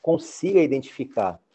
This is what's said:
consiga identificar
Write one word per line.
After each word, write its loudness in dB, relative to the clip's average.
consiga 0
identificar -2